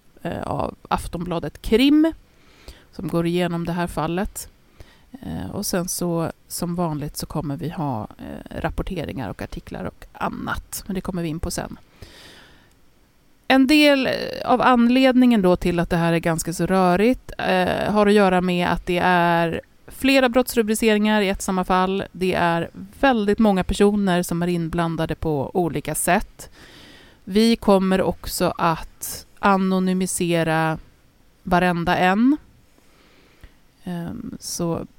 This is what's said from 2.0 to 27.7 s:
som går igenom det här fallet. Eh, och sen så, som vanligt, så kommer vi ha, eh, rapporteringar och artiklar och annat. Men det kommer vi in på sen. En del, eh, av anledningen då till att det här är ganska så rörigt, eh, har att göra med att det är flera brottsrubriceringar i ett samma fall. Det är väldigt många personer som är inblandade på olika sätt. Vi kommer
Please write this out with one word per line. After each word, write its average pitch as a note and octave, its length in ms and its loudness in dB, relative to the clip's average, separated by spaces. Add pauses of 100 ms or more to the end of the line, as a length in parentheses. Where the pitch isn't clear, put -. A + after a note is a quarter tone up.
som F#3 160 -10
går E3+ 180 -2
igenom E3+ 380 -2
det E3+ 80 -6
här F3 140 -4
fallet. E3+ 600 -6 (760)
Eh, - 280 -10
och G3+ 160 -8
sen F3+ 220 -2
så, E3 440 -4 (160)
som F3 260 -6
vanligt, D3+ 420 -4
så - 100 -10
kommer C#3+ 300 -6
vi C3+ 120 -8
ha, C#3+ 340 -6
eh, - 580 -14
rapporteringar D3+ 680 -8
och - 120 -10
artiklar F#3+ 420 -12
och - 280 -14
annat. - 760 -10
Men F#3+ 80 -8
det F#3 60 -4
kommer F3 220 -8
vi E3+ 60 -4
in D#3 120 -6
på F3 100 -6
sen. - 280 -8 (1700)
En C4+ 180 6
del, D4 400 4
eh, - 60 -2 (320)
av B3 180 2
anledningen B3 800 6
då F3+ 140 4
till E3+ 240 0
att F3 100 -2
det F#3 60 0
här E3+ 160 2
är E3+ 60 2
ganska E3 340 -2
så E3+ 140 -2
rörigt, F#3+ 720 2
eh, F#3 540 0
har G#3 140 4
att G3+ 60 4
göra F#3+ 280 4
med F3 280 0
att F3 180 -2
det F3 180 -2
är E3+ 560 2 (260)
flera C4 420 2
brottsrubriceringar G#3+ 920 2
i F#3+ 80 0
ett G3 140 -4
samma F#3 220 -2
fall. F#3 480 0
Det F3+ 220 -2
är E3+ 360 0 (300)
väldigt G#3+ 380 2
många G3+ 260 4
personer G3+ 580 2
som E3+ 200 -2
är F3 40 0
inblandade E3 680 -2
på D3 400 -4
olika D#3 400 -2
sätt. - 560 -2 (760)
Vi A3+ 320 4
kommer F#3+ 460 2